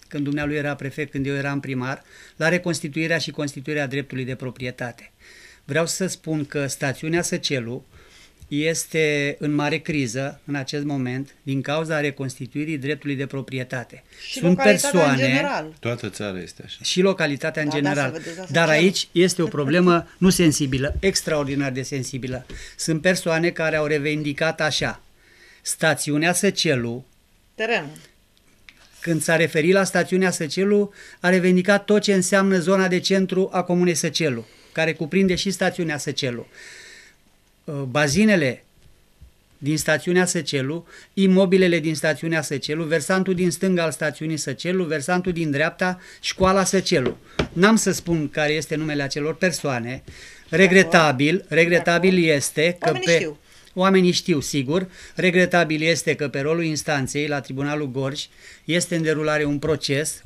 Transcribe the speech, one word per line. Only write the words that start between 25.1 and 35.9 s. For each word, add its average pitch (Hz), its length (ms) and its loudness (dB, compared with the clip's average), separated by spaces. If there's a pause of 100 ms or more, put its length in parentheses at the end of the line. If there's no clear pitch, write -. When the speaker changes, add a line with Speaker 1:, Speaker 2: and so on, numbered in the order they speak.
Speaker 1:
stațiunea 156 720 0
Săcelu. 135 720 -2 (480)
Speaker 2:
Terenul. 214 360 -4 (1080)
Speaker 1:
Când 160 220 -2
s-a 165 140 2
referit 160 360 2
la 196 120 4
stațiunea 185 460 0
Săcelu, 196 640 0 (280)
a 180 80 0
revendicat 185 560 4
tot 208 180 2
ce 202 120 2
înseamnă 190 440 2
zona 190 300 2
de 180 100 0
centru 190 540 0
a 180 100 0
comunei 175 320 2
Săcelu, 143 520 -2 (260)
care 160 200 -2
cuprinde 180 420 0
și 196 160 -4
stațiunea 180 480 -2